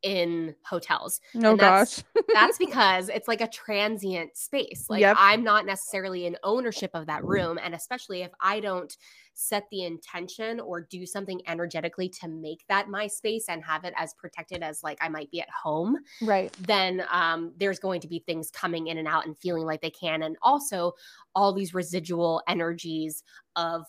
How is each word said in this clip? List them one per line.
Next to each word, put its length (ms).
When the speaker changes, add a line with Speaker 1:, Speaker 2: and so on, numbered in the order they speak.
Speaker 1:
in 540
hotels. 540
Speaker 2:
Oh, 120
Speaker 1:
And 40
that's, 280
Speaker 2:
gosh. 160
<laughs> 160
Speaker 1:
that's 260
because 520
it's, 180
like, 140
a 60
transient 880
space. 520
Like, 120
Speaker 2:
Yep. 160
Speaker 1:
I'm 260
not 220
necessarily 600
in 180
ownership 500
of 140
that 180
room. 360
And 140
especially 460
if 180
I 220
don't 340
set 380
the 120
intention 800
or 200
do 240
something 420
energetically 640
to 200
make 400
that 200
my 180
space 420
and 160
have 180
it 140
as 160
protected 500
as, 200
like, 180
I 80
might 220
be 100
at 80
home, 480
Speaker 2:
Right. 360
Speaker 1:
then, 540
um, 460
there's 220
going 220
to 60
be 120
things 320
coming 360
in 100
and 100
out 180
and 120
feeling 280
like 160
they 100
can. 320
And 180
also 520
all 200
these 200
residual 760
energies 760
of 340